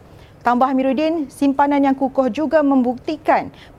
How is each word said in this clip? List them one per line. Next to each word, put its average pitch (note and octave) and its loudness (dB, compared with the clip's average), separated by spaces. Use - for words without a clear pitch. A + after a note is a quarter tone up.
Tambah C4 0
Amiruddin, C4+ -2
simpanan C#4 0
yang C4+ 2
kukuh C4+ -2
juga D4+ 0
membuktikan C4+ 0